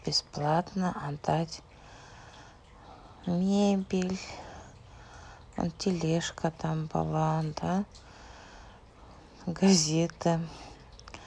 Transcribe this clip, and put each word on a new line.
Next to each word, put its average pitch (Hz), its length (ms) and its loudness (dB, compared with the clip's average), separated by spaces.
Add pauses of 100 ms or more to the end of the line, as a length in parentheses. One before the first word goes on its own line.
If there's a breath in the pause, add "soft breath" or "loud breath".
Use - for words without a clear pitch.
бесплатно 165 1000 0
отдать 156 600 -2 (1600 loud breath)
мебель. 190 920 2 (1400 loud breath)
Вон 170 160 0
тележка 165 800 0
там 160 420 -2
была, 156 500 2 (160)
да? 180 260 0 (1600 loud breath)
Газеты. 165 960 4 (840 loud breath)